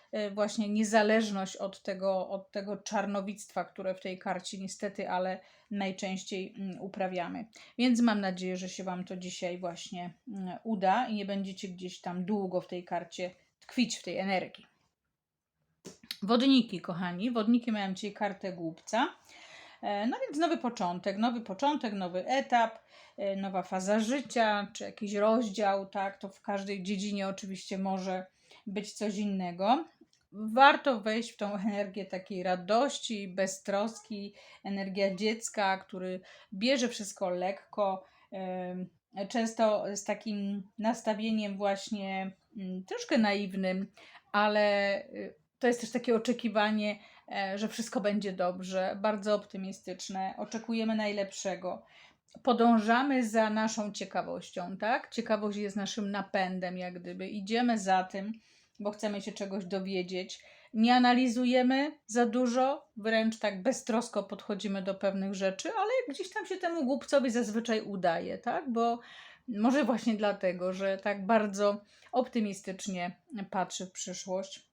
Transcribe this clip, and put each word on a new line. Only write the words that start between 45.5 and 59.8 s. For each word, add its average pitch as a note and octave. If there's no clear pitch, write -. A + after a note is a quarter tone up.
to B3
jest A#3+
też A3+
takie A#3+
oczekiwanie, G#3+
e, G3
że G#3+
wszystko A3+
będzie G3+
dobrze, F#3
bardzo G#3
optymistyczne, F#3+
oczekujemy A3
najlepszego. G3
Podążamy A#3
za A3
naszą A3
ciekawością, F3+
tak? A3+
Ciekawość G#3
jest G#3
naszym G3+
napędem, F#3
jak F3+
gdyby. F#3
Idziemy A3
za F#3+
tym, G3+
bo G#3
chcemy G#3
się G3+
czegoś G3
dowiedzieć. F#3